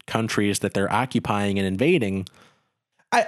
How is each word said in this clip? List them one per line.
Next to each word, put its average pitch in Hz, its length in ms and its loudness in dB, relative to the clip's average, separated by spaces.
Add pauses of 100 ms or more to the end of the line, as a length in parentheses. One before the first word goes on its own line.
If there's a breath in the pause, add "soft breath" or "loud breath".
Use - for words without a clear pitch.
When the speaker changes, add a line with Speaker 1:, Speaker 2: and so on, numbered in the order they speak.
Speaker 1:
countries 104 540 0
that 98 160 -2
they're 98 160 0
occupying 104 680 0
and 98 100 0
invading. 98 600 0 (840 soft breath)
Speaker 2:
I, 233 160 4